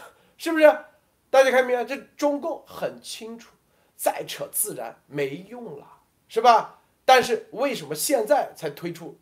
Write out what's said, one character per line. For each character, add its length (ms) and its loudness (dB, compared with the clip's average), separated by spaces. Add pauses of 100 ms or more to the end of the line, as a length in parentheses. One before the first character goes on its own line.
(200)
<laughs> 160 -20
是 160 -6
不 60 0
是？ 80 8 (640)
大 140 6
家 60 4
看 160 2
明 100 0
白？ 80 -4
这 100 -8 (220)
中 240 0
共 260 -8
很 360 -8
清 360 -14
楚， 140 -20 (420)
再 320 -4
扯 240 -10
自 240 -6
然 320 -12
没 440 -8
用 280 -16
了， 80 -20 (400)
是 140 -4
吧？ 400 4 (240)
但 180 8
是 300 -4
为 220 -2
什 120 -10
么 80 -8
现 320 0
在 300 2
才 140 -8
推 240 -12
出 280 -18